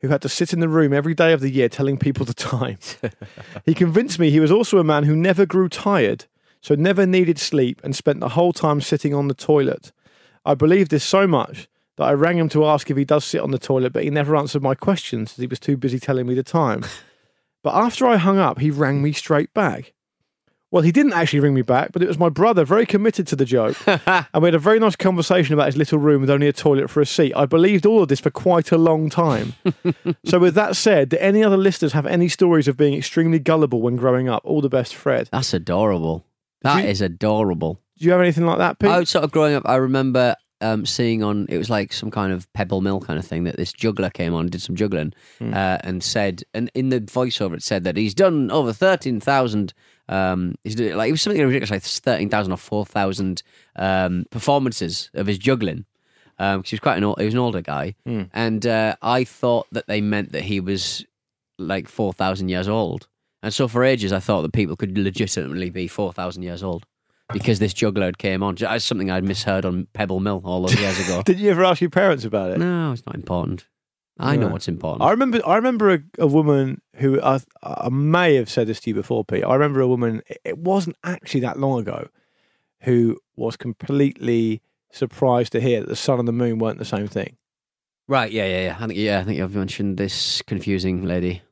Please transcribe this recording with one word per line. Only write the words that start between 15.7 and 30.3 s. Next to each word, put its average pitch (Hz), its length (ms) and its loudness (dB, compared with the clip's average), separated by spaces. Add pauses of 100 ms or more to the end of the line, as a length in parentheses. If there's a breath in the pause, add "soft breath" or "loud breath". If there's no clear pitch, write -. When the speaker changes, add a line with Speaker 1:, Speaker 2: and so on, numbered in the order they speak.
Speaker 1:
busy 127 200 -2
telling 127 280 -2
me 127 80 -2
the 131 80 -2
time. 135 460 0
<laughs> - 760 -20
But - 120 -2
after 233 320 2
I 240 100 6
hung 196 220 2
up, 160 220 2
he 151 100 2
rang 143 320 0
me 151 100 0
straight 151 420 0
back." 165 380 -2 (800)
Well, 180 100 4
he 165 100 6
didn't 277 220 4
actually 160 260 2
ring 143 140 4
me 127 80 2
back, 127 300 2
but 175 100 0
it 180 60 2
was 156 100 -2
my 170 100 4
brother, 175 360 4
very 202 220 2
committed 208 420 0
to 151 80 -2
the 135 80 2
joke. 117 380 2
Speaker 2:
<laughs> - 40 0
Speaker 1:
And 175 560 2
we 175 60 6
had 165 60 4
a 165 40 4
very 208 220 4
nice 214 160 2
conversation 175 580 2
about 147 120 4
his 135 100 0
little 156 220 2
room 147 220 4
with 135 100 0
only 143 180 4
a 143 40 2
toilet 135 380 2
for 151 100 0
a 143 60 4
seat. - 300 2
I 143 100 4
believed 170 400 4
all 220 160 6
of 156 60 2
this - 120 0
for 156 100 0
quite 170 420 2
a 175 60 4
long 160 300 4
time. 127 460 0 (360)
<laughs> - 340 -6
So 185 160 2